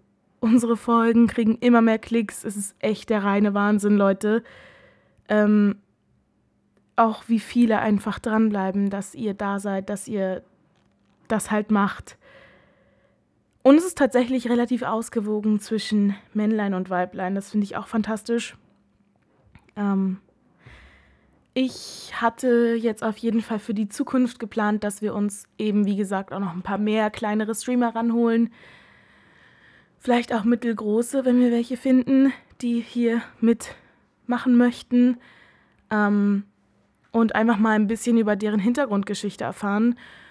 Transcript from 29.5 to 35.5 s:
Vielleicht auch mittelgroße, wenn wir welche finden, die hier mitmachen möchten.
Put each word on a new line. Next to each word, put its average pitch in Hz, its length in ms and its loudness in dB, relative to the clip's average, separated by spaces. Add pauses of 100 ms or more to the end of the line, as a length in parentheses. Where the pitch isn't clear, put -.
Vielleicht 240 340 0
auch 214 120 -2
mittelgroße, 233 840 0
wenn 247 140 4
wir 247 100 4
welche 240 260 -2
finden, 269 560 4 (300)
die 233 180 0
hier 233 400 0 (200)
mitmachen - 1160 -2
möchten. 247 640 2 (720)